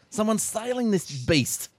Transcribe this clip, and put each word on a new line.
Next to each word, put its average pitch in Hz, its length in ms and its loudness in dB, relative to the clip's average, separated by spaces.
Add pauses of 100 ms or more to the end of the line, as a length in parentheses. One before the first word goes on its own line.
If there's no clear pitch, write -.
Someone's 214 340 0
sailing 240 500 -2
this 185 180 0 (160)
beast. - 420 2 (100)